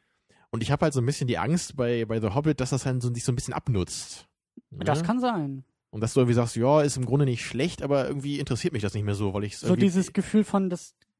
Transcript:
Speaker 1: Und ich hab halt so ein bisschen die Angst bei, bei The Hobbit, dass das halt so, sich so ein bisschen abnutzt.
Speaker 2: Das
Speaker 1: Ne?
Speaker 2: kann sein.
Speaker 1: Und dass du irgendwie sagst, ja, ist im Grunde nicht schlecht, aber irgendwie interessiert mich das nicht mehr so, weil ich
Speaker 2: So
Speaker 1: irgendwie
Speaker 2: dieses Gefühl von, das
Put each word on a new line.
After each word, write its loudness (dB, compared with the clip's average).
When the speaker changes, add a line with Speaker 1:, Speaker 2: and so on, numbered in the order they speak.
Speaker 1:
Und -4
ich -2
hab 2
halt 2
so 2
ein 2
bisschen -2
die 0
Angst -2
bei, 0
bei -2
The 2
Hobbit, 0
dass -2
das -2
halt 0
so, -2
sich -6
so 0
ein 0
bisschen -4
abnutzt. -4
Speaker 2:
Das 0
Speaker 1:
Ne? -2
Speaker 2:
kann 2
sein. -2
Speaker 1:
Und -8
dass 0
du 6
irgendwie 6
sagst, 2
ja, 4
ist 0
im -2
Grunde 2
nicht -2
schlecht, -4
aber 2
irgendwie -4
interessiert -2
mich -4
das -2
nicht -2
mehr 0
so, -2
weil -2
ich -8
Speaker 2:
So -10
Speaker 1:
irgendwie 6
Speaker 2:
dieses 0
Gefühl 2
von, 0
das -8